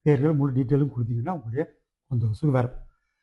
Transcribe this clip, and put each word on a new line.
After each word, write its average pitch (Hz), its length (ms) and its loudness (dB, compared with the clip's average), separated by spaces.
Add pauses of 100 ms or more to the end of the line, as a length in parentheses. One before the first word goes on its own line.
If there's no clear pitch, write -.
பேர்கள் 147 340 4
முழு 139 180 0
டீட்டெயிலும் 139 440 2
கொடுத்தீங்கன்னா 120 340 -2
உங்களுடைய 143 440 -6 (320)
கொந்த 113 200 -2
ஹவுஸுக்கு 110 240 0
வரும். 127 200 0 (520)